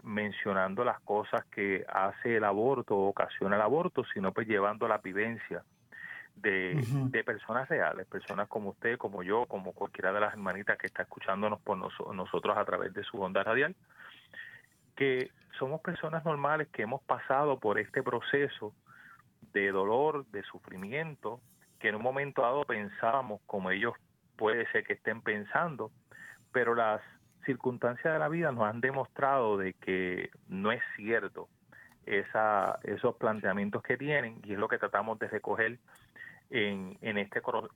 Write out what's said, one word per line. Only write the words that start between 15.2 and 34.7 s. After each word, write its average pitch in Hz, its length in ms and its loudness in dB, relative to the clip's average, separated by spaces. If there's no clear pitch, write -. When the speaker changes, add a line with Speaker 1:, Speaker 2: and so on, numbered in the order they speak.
Speaker 1:
somos 135 220 -2
personas 160 440 -4
normales 151 440 2
que - 140 -4
hemos 123 200 -2
pasado 135 560 2
por 107 200 2
este 107 240 0
proceso 120 720 0
de 98 180 4
dolor, 123 560 2
de 104 180 -8
sufrimiento, 117 960 -8
que 110 100 0
en 104 80 4
un 107 60 -4
momento 135 400 2
dado 135 220 4
pensábamos 110 840 0
como 92 240 -2
ellos 107 240 2
puede 113 340 4
ser 110 140 2
que 104 100 -2
estén 110 280 -2
pensando, 117 680 -2
pero 117 220 4
las 113 280 4
circunstancias 123 680 0
de 156 60 2
la 151 100 2
vida 160 240 0
nos 117 120 2
han 113 160 0
demostrado 131 760 2
de 95 180 0
que 92 560 -2
no 95 220 0
es 120 120 0
cierto 101 520 -2
esa, 101 800 2
esos 104 340 -2
planteamientos 104 640 0
que 123 140 0
tienen, 131 480 -2
y 104 80 -8
es 98 60 -2
lo 110 100 0
que 117 100 0